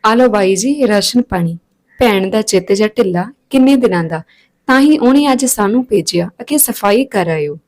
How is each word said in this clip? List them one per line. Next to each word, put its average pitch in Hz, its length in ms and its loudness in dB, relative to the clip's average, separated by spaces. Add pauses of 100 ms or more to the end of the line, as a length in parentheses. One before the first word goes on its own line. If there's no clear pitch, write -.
ਆ 220 100 4
ਲਓ 254 120 4
ਬਾਈ 196 280 2
ਜੀ 262 320 -2
ਰਾਸ਼ਨ 208 340 0
ਪਾਣੀ, 170 360 -4 (420)
ਭੈਣ 196 300 0
ਦਾ 220 120 0
ਚਿੱਤ 196 300 -2
ਜਿਹਾ 214 160 0
ਢਿੱਲਾ 196 440 -2 (180)
ਕਿੰਨੇ 269 260 4
ਦਿਨਾਂ 185 280 0
ਦਾ, 165 200 -8 (440)
ਤਾਂ 269 140 2
ਹੀ 302 160 4
ਉਹਨੇ 277 340 2
ਅੱਜ 262 140 0
ਸਾਨੂੰ 226 400 -2
ਭੇਜਿਆ 175 440 -2 (180)
ਕਿ 294 100 -2
ਸਫਾਈ 240 480 -2
ਕਰ 190 220 -4
ਆਇਓ 151 300 -4 (100)